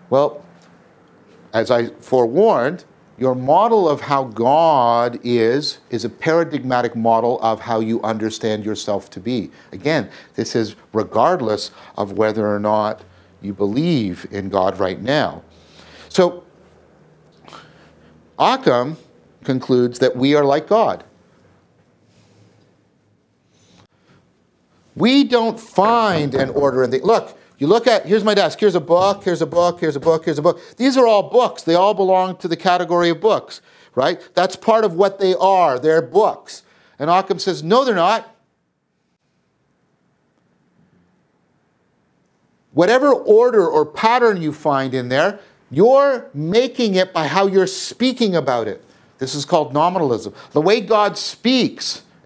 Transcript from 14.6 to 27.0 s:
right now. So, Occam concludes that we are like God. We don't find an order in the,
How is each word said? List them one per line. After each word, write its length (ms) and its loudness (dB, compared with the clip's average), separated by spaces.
right 240 -4
now. 400 -4
So, 360 0
Occam 580 0
concludes 540 -2
that 180 0
we 180 0
are 100 2
like 240 0
God. 360 0
We 300 4
don't 340 0
find 760 0
an 160 -2
order 320 0
in 80 0
the, 100 -2